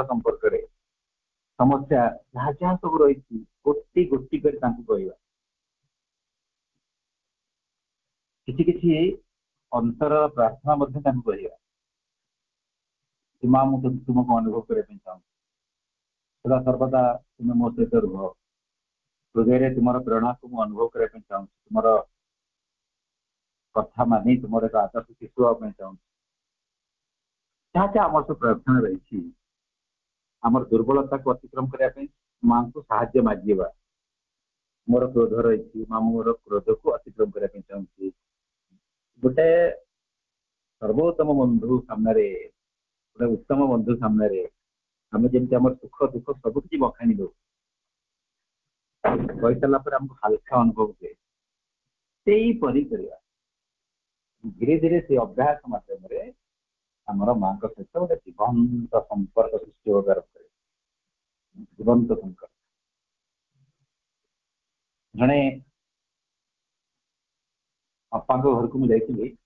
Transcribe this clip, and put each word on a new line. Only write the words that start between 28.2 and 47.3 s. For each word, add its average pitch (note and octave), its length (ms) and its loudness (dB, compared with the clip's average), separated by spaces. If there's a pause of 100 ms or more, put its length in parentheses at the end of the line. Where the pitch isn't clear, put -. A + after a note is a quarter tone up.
ସବୁ D3+ 100 -4
ପ୍ରାର୍ଥନା B2 460 2
ରହିଛି, F#2+ 380 -4 (1200)
ଆମର B2 280 2
ଦୁର୍ବଳତାକୁ C3+ 640 0
ଅତିକ୍ରମ C3 320 -8
କରିବା C3 300 -2
ପାଇଁ C#3 100 -12 (360)
ମାଙ୍କୁ A#3 400 2
ସାହାଯ୍ୟ A2+ 460 0
ମାଗିବା। F#2+ 400 0 (1200)
ମୋର B2 240 6
କ୍ରୋଧ A2+ 220 2 (120)
ରହିଛି, A2 320 0 (120)
ମା, A2+ 100 -2
ମୁଁ A2+ 140 2
ମୋର A2+ 140 -2 (120)
କ୍ରୋଧକୁ G#2 460 -2 (100)
ଅତିକ୍ରମ - 340 -4
କରିବା G2+ 220 -6
ପାଇଁ G2+ 180 -20
ଚାହୁଁଛି। G2 340 -14 (1200)
ଗୋଟେ C#3+ 260 4 (1300)
ସର୍ବୋତ୍ତମ D3+ 460 0 (120)
ବନ୍ଧୁ A#2+ 320 2 (160)
ସାମ୍ନାରେ, A2 380 2 (920)
ଗୋଟେ A#2+ 140 0
ଉତ୍ତମ C#3 340 -2
ବନ୍ଧୁ A#2+ 300 0
ସାମ୍ନାରେ G#2+ 440 0 (720)
ଆମେ A#2 160 2
ଯେମିତି B2+ 280 0
ଆମର B2+ 180 4
ସୁଖ - 220 -20 (160)
ଦୁଃଖ - 240 -10
ସବୁ A#2 240 -4
କିଛି - 200 -8
ବଖାଣି A#2 380 0
ଦଉ, F#3+ 120 -6 (2000)